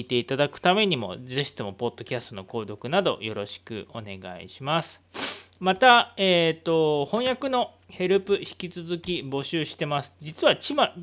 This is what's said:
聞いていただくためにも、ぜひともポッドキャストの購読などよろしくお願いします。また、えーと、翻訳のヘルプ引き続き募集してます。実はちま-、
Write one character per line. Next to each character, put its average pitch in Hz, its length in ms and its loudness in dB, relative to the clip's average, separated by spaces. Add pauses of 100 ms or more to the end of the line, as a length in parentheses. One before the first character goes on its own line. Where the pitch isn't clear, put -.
聞 - 0 -
い - 40 -12
て 123 140 2
い 117 60 0
た 135 120 -2
だ 143 120 2
く - 120 -14
た 180 140 4
め 214 100 4
に 170 120 0
も、 101 200 -6
ぜ 127 260 -6
ひ - 120 -8
と 117 80 -6
も 101 100 -6
ポ 120 140 -4
ッ 113 100 -4
ド 117 80 -14
キ 131 100 -6
ャ 117 60 -6
ス - 80 -16
ト 110 60 -16
の 95 100 -10
購 110 240 -6
読 107 200 -10
な 185 120 2
ど 156 200 0
よ 110 120 -8
ろ 101 140 -6
し - 140 -14
く 107 280 -10
お 113 160 -12
願 95 140 -14 (200)
い 92 100 -16
し - 120 -20
ま 156 220 -2
す。 - 180 -16 (580)
ま 185 180 2
た、 240 380 6
え 170 460 4
ー - 20 -20
と、 151 440 4
翻 240 200 0
訳 262 220 -2
の 247 240 0 (140)
ヘ - 200 -4
ル 190 140 4
プ 202 140 2
引 - 340 -8
き - 0 -
続 170 300 -8
き 170 220 -4
募 139 200 -4
集 156 240 -2
し - 80 -10
て 151 140 -4
ま 143 160 0
す。 - 160 -20
実 156 260 -4
は - 100 8
ち - 200 -4
ま-、 254 280 2